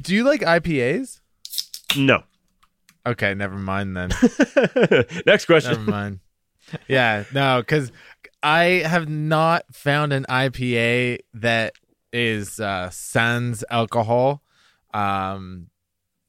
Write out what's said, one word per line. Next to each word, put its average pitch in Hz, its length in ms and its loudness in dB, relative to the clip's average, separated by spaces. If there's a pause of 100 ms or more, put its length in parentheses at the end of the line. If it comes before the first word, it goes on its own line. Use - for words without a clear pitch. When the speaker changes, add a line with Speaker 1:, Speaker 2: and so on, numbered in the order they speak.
Speaker 1:
do 185 120 -2
you 220 100 4
like 277 200 2
I 170 140 4
P 160 240 -2
As? 190 380 -4 (760)
Speaker 2:
No. 135 280 4 (800)
Speaker 1:
Okay, 110 280 -2
never 98 220 -6
mind 95 400 -4
then. 90 140 -4
Speaker 2:
<laughs> 214 1160 2
Next 202 200 4
question. 143 260 4
Speaker 1:
Never 107 180 -2
mind. 101 300 -4 (680)
Yeah, 113 440 2
no, 135 340 2
'cause 143 240 0 (520)
I 156 220 4 (220)
have 160 220 0
not 156 560 0 (100)
found 147 380 0
an 135 160 -2
I 131 200 0
P 123 300 -2
A 120 400 0 (160)
that 113 400 -2 (380)
is, 110 480 -4
uh, 92 300 -4
sans 120 800 -2
alcohol, 120 720 0 (520)
um, 95 760 -4 (600)